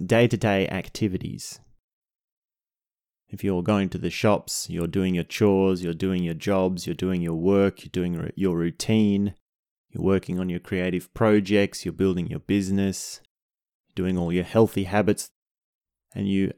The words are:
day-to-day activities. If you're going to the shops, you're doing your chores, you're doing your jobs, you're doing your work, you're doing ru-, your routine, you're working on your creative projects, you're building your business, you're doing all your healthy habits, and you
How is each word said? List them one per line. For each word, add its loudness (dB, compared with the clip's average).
day-to-day 2
activities. -6
If -12
you're 0
going 2
to -8
the -2
shops, -2
you're -4
doing 0
your -2
chores, 2
you're -4
doing -2
your -2
jobs, 0
you're -4
doing -2
your -2
work, 2
you're -16
doing -2
ru-, -6
your 0
routine, 2
you're -8
working 0
on -4
your -4
creative -4
projects, 2
you're -4
building 0
your -8
business, -2
you're -6
doing 0
all 0
your 0
healthy 2
habits, 0
and -4
you 0